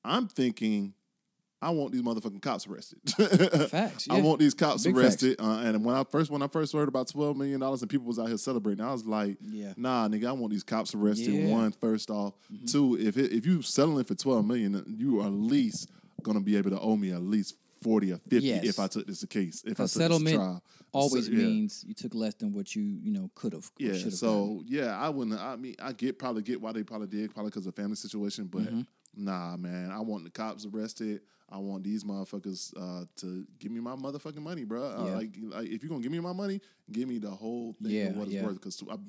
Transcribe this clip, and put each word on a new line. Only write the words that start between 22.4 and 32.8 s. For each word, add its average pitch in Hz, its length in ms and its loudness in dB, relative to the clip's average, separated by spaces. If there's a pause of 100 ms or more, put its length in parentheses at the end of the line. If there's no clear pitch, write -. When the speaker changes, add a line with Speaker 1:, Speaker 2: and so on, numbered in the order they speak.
Speaker 2:
what 101 200 -6
you, 107 80 0
you 101 280 -4
know, 95 240 -2
could've 85 320 -8
or - 120 -16
Speaker 1:
Yeah, 117 160 -2
Speaker 2:
should've 95 200 -4
Speaker 1:
so, 107 320 2
Speaker 2:
gotten. 104 220 -6
Speaker 1:
yeah, 120 300 -2
I 147 120 -2
wouldn't, 113 280 -4
I 120 180 -8
mean, 123 260 -10
I 131 100 -8
get, 127 260 -4
probably 120 240 -2
get 113 200 -4
why 113 100 -6
they 110 100 -4
probably 107 260 -8
did, 104 260 -6
probably 107 160 -6
'cause 95 160 -8
of 90 80 -8
family 101 220 -4
situation, 101 500 -6
but 92 160 -4
Speaker 2:
Mm-hmm. 117 180 -2 (360)
Speaker 1:
nah, 90 420 -6
man, 90 320 -6
I 104 100 -8
want 107 240 -6
the 85 60 -16
cops 107 340 -10
arrested. 107 560 -6 (300)
I 98 80 -12
want 98 260 -8
these 104 200 -4
motherfuckers, 98 680 -8
uh, 90 300 -10 (120)